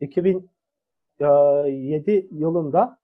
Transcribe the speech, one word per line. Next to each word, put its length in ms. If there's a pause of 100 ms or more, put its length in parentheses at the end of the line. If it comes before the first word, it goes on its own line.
iki 220
bin, 260 (680)
e, 80 (420)
yedi 600
yılında 720